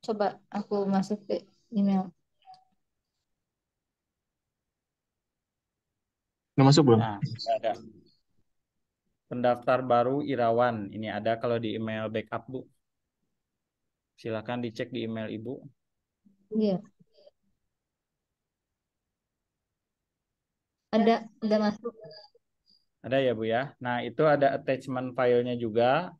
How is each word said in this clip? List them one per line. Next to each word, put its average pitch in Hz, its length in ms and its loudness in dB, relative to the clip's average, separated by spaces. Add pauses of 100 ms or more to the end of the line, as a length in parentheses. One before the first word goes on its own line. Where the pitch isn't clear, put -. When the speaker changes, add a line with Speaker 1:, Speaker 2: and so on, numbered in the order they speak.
Speaker 1:
Coba 208 480 -4
aku 208 400 -4
masuk 196 360 0
ke - 200 -4 (240)
email. 196 400 0 (4000)
Speaker 2:
Udah 135 80 8
masuk 147 240 8
belum? 110 80 8
Speaker 3:
Nah, 107 240 -2 (320)
ada. 113 240 -4 (1500)
Pendaftar 123 560 0
baru 127 400 2
Irawan. 117 640 0
Ini 104 240 -8
ada 113 240 -2
kalau 117 240 -2
di 107 160 -4
email 110 320 -6
backup, 113 400 -6
Bu. 131 160 -12 (1500)
Silakan 120 480 -6
dicek 120 240 -8
di 117 160 -6
email 110 240 -8
Ibu. 110 240 -10 (1040)
Speaker 1:
Iya. 202 240 0 (4000)
Ada, 220 380 2 (100)
udah 214 200 0 (120)
masuk. 233 240 -10 (1120)
Speaker 3:
Ada 135 160 0
ya, 127 160 2
Bu, 110 80 -4
ya? 120 320 -2
Nah, 123 240 -4
itu 120 240 0
ada 143 320 4
attachment 127 560 -4
filenya 123 400 2
juga. 120 640 2